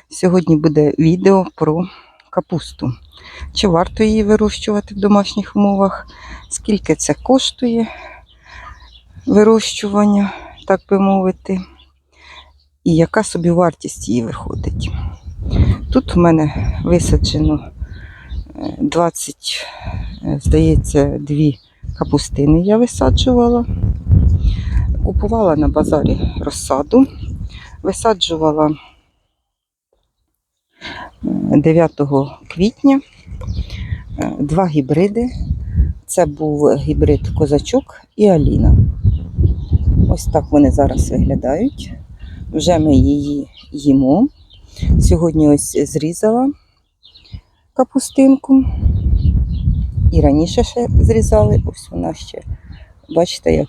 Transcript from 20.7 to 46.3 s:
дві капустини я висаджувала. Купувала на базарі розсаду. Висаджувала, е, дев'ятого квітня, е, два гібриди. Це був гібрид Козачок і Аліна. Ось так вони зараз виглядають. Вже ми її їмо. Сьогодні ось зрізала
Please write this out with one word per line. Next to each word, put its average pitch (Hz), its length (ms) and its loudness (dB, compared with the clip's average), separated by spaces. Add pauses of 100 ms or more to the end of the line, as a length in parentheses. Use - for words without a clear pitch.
дві 147 400 0 (360)
капустини 147 680 0
я 208 160 2
висаджувала. 240 880 2 (1400)
Купувала 208 500 2
на 147 120 2
базарі 147 520 0 (200)
розсаду. 147 680 0 (760)
Висаджувала, 160 840 0
е, 151 80 -4 (2750)
дев'ятого 147 800 0 (100)
квітня, 269 540 0 (1160)
е, - 200 -6
два 156 280 0
гібриди. 170 600 0 (760)
Це 175 200 0
був 147 500 0
гібрид 147 520 0
Козачок 151 760 -2 (140)
і 214 120 4
Аліна. 147 480 4 (1300)
Ось - 160 -2
так - 260 -2
вони 147 200 4
зараз 135 400 0
виглядають. 135 840 -2 (600)
Вже 156 260 0
ми 151 160 4
її 143 520 0 (240)
їмо. 143 560 2 (720)
Сьогодні 156 500 4
ось 143 420 0
зрізала 214 600 -2 (1200)